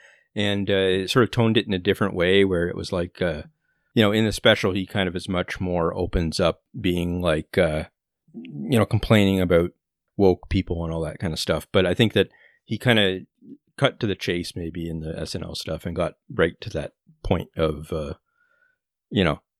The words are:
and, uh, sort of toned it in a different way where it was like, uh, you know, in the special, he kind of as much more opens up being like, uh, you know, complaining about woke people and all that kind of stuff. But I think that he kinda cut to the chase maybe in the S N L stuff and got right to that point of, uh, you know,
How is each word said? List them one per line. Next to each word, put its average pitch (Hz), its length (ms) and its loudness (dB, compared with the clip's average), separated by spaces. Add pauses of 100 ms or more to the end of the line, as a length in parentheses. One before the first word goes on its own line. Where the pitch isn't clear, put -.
(340)
and, 101 360 -2
uh, 95 360 2
sort 127 160 2
of 104 80 0
toned 113 260 2
it 113 120 2
in 101 60 -4
a 92 40 0
different 95 360 0
way 92 300 4
where 87 220 2
it 90 80 -4
was 90 180 -10
like, 90 300 -6
uh, 80 200 -2 (520)
you 117 80 4
know, 101 100 4
in 110 120 2
the 107 80 0
special, 107 400 2
he 95 140 -4
kind 98 220 -2
of 87 60 -4
as 92 140 -8
much 90 320 -4
more 87 340 0
opens 87 460 -2
up 85 220 0 (180)
being 87 400 -2
like, 80 380 -2
uh, 78 260 2 (500)
you 147 440 -4
know, 104 80 4
complaining 101 540 2
about 87 300 4 (460)
woke 92 320 4
people 87 360 -2
and 80 80 -6
all 82 100 -4
that 76 160 -8
kind 87 160 -4
of 78 40 -6
stuff. 80 320 -2
But 95 160 4
I 87 80 0
think 110 200 2
that 98 140 4 (360)
he 110 140 -6
kinda 101 420 2 (580)
cut - 220 -2
to 120 60 -2
the 98 80 -2
chase 87 420 -4
maybe 85 320 -8
in 80 120 -6
the 78 180 -8
S - 160 -8
N 85 80 -8
L 82 120 -10
stuff 80 300 -8
and 87 100 -6
got 82 200 -4 (200)
right 85 280 0
to - 80 -12
that 73 220 -8 (300)
point 87 340 0
of, 78 360 -2
uh, 76 220 -6 (960)
you 107 140 2
know, 76 160 0 (200)